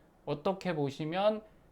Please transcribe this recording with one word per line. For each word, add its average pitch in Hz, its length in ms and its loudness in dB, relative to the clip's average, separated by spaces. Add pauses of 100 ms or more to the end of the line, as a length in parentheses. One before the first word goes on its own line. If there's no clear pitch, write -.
(260)
어떻게 185 480 0
보시면 160 680 0 (300)